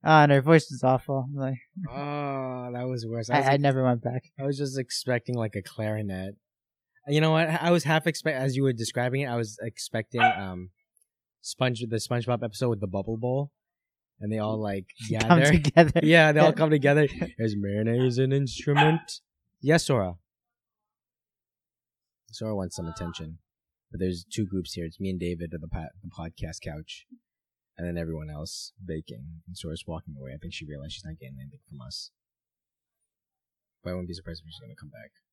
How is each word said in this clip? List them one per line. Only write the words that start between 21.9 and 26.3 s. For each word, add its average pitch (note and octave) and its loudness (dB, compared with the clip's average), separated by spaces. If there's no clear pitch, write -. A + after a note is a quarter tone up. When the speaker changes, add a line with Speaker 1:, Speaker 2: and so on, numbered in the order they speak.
Speaker 2:
Sora A2 -6
wants F#2+ -6
some F2 -8
attention. E2 -10
But E2+ -12
there's F2+ -4
two A2 -2
groups F#2 -6
here. F2 -6
It's E2 -12
me F#2+ -4
and F#2 -6
David E2+ -6
at D#2+ -8
the D#2+ -14
po-, D#2+ -8
the F2 -14
podcast E2 -12